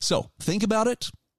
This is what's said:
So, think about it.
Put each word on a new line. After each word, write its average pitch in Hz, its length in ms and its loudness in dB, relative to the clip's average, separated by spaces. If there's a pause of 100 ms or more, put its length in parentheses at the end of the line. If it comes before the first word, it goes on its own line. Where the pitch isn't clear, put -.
So, - 360 0
think 196 260 0
about 220 240 2
it. - 220 -4 (300)